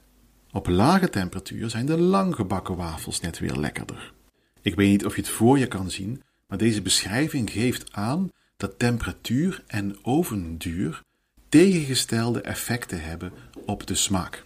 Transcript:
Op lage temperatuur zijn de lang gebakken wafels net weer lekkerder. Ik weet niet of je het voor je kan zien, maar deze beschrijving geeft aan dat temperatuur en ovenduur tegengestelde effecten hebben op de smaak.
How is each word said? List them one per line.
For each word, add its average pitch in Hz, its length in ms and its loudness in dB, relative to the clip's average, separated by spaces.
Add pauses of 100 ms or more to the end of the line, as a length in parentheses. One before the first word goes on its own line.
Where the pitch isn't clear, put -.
(520)
Op - 160 -4
lage 147 420 4
temperatuur 95 600 -4
zijn 117 160 -4
de 160 120 0
lang 185 380 2
gebakken 95 400 -2
wafels 82 440 -6
net 82 200 -6
weer 80 160 -4
lekkerder. - 580 -6 (480)
Ik 92 140 0
weet 101 140 6
niet 101 160 4
of 104 100 -4
je 101 60 -2
het - 100 -6
voor 127 280 6
je 123 80 2
kan 95 240 -4
zien, 107 320 -8 (240)
maar 98 120 -6
deze 107 220 2
beschrijving 113 680 0
geeft 120 420 -2
aan 139 380 -2 (260)
dat - 220 -6
temperatuur 120 880 0
en 98 340 -6
ovenduur 101 1040 -4 (460)
tegengestelde 135 920 4
effecten - 600 -6
hebben 82 300 -8 (340)
op 101 220 -6
de 95 80 -2
smaak. - 500 -2